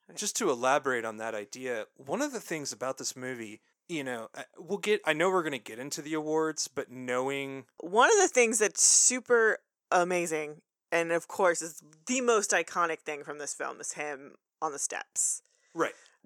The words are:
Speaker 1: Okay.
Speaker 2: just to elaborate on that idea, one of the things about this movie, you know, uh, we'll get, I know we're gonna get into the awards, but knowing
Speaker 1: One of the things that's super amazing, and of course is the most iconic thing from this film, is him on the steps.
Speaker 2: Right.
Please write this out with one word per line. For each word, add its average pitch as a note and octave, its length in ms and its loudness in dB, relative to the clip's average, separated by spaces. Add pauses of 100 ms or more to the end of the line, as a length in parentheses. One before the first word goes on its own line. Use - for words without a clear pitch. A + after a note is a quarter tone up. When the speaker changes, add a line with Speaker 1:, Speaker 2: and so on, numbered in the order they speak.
(100)
Speaker 1:
Okay. E3+ 80 -20
Speaker 2:
just G#3 180 -4
to F#3+ 140 0
elaborate C3 540 2
on A2 140 -6
that A2 180 -6
idea, A#2 580 -8
one C#3 260 -6
of G3+ 120 -4
the A3 80 -8
things D3+ 320 -8
about B2+ 260 -6
this - 160 -8
movie, A#2+ 460 -10 (280)
you D#3 140 -6
know, A#2+ 320 -6
uh, C3+ 80 -14 (160)
we'll F#3 200 -6
get, G3+ 280 2
I D#3+ 60 4
know E3 180 4
we're F#3 140 2
gonna C#3+ 140 -4
get A2 200 -12
into C#3+ 240 -8
the D#3 120 -8
awards, D#3 520 -2
but - 240 -8
knowing C3 760 -4 (120)
Speaker 1:
One A3+ 340 4
of G#4 60 6
the F#4+ 100 6
things A#3 300 4
that's - 240 2
super A#3 800 4 (300)
amazing, E3+ 720 0 (300)
and E3+ 200 2
of E3+ 160 0
course F3 340 2
is D#3+ 200 -12 (240)
the B3+ 160 0
most A3+ 300 4
iconic E3+ 480 0
thing D3 240 -8
from D3 140 -10
this C#3+ 160 -8
film, C3+ 260 -8
is - 120 -8
him C#3+ 440 -10 (260)
on D#3 100 -2
the C#3 60 -8
steps. - 640 -4 (320)
Speaker 2:
Right. D3+ 200 0 (320)